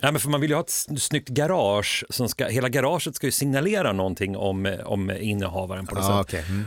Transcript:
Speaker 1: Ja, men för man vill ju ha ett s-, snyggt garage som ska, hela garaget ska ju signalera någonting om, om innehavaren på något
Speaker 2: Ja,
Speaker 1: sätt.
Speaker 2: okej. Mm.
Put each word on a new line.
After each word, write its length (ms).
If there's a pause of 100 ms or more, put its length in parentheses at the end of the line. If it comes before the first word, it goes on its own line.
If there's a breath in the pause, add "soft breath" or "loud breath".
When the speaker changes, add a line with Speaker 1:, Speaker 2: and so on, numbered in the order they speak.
Speaker 1:
Ja, 100
men 80
för 80
man 120
vill 100
ju 60
ha 60
ett 60
s-, 360
snyggt 240
garage 840
som 180
ska, 180
hela 220
garaget 480
ska 100
ju 40
signalera 640
någonting 440
om, 480
om 260
innehavaren 760
på 80
något 100
Speaker 2:
Ja, 200
Speaker 1:
sätt. 160
Speaker 2:
okej. 80
Mm. 180